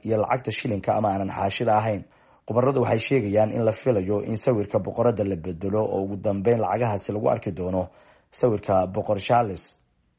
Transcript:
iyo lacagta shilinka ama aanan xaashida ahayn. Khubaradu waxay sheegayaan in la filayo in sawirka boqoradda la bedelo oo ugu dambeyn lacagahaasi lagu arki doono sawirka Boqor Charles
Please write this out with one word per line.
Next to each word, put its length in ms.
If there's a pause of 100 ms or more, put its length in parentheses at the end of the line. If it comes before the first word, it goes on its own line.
iyo 180
lacagta 300
shilinka 420
ama 160
aanan 200
xaashida 440
ahayn. 300 (420)
Khubaradu 360
waxay 160
sheegayaan 540
in 120
la 80
filayo 500
in 140
sawirka 420
boqoradda 460
la 120
bedelo 460
oo 220
ugu 120
dambeyn 440
lacagahaasi 520
lagu 180
arki 200
doono 380 (420)
sawirka 560
Boqor 320
Charles 560 (440)